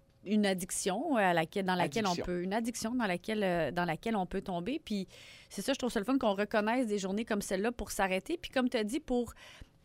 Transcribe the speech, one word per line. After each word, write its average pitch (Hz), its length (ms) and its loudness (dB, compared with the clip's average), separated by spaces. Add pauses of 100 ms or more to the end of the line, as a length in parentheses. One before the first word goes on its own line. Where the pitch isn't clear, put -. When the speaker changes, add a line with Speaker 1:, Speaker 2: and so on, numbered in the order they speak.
(240)
Speaker 1:
une 208 220 4
addiction, 196 680 0
euh, 220 40 6
à 185 140 6
laquelle, 170 320 2
dans 185 80 4
laquelle 180 320 2
on 185 40 4
Speaker 2:
Addiction. 175 160 0
Speaker 1:
peut, 175 160 -2
une 190 120 -2
addiction 233 400 -2
dans 240 120 0
laquelle, 202 360 -2
euh, 175 300 2
dans 175 120 0
laquelle 175 320 -2
on 180 100 0
peut 190 140 -4
tomber. 190 440 -4
Puis 190 240 -2 (400)
c'est - 140 -10
ça, 269 100 0
je 269 60 0
trouve 240 120 -2
ça - 80 -2
le 196 60 -2
fun 262 120 2
qu'on 220 180 2
reconnaisse 214 520 0
des 208 120 0
journées 190 260 -2
comme 202 180 0
celle-là 208 300 0
pour 208 180 -8
s'arrêter. 190 480 0
Puis - 140 -12
comme 254 160 2
t'as 226 160 0
dit, 226 160 -2
pour 240 340 -2 (500)